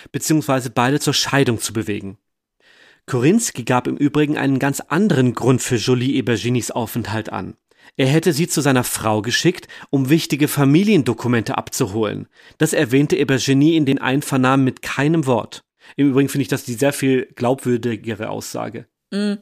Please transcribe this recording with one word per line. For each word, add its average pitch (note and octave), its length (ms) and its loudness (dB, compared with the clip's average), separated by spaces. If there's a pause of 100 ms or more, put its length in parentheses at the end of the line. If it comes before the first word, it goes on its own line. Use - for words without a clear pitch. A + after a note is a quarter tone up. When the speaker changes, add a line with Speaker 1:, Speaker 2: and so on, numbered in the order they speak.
(120)
Speaker 1:
beziehungsweise C#3 580 0
beide C3 300 0
zur C#3+ 140 0
Scheidung B2 480 2
zu - 100 -6
bewegen. G2+ 460 -6 (880)
Korinski C#3 580 0
gab B2 240 0
im C3 80 -2
Übrigen C#3+ 420 0
einen C3+ 220 0
ganz C#3 220 -2
anderen C#3+ 520 2
Grund B2 280 2
für - 160 -2
Julie B2+ 380 0
Eberginis A#2 560 -2
Aufenthalt A2 600 -6
an. F#2+ 240 -10 (400)
Er C3+ 120 0
hätte D#3 260 2
sie E3 160 0
zu - 100 -2
seiner C3 240 2
Frau G#2+ 380 -2
geschickt, - 480 -2 (200)
um C3+ 200 0
wichtige D3 400 2
Familiendokumente C3+ 1080 2
abzuholen. G#2 720 -4 (300)
Das D#3 160 0
erwähnte C#3+ 420 2
Ebergenie C#3 640 2
in D3+ 80 2
den C3+ 160 0
Einvernahmen C3 640 2
mit - 160 -2
keinem D3+ 440 0
Wort. A#2+ 380 -2 (320)
Im C#3+ 140 2
Übrigen C3+ 180 2
finde C#3 140 -2
ich B2 80 -6
das C3 160 -4
die B2 80 -8
sehr C3+ 180 2
viel C3+ 440 0
glaubwürdigere A#2 920 -2
Aussage. A2+ 580 -10 (240)
Speaker 2:
Mm, G3+ 300 -2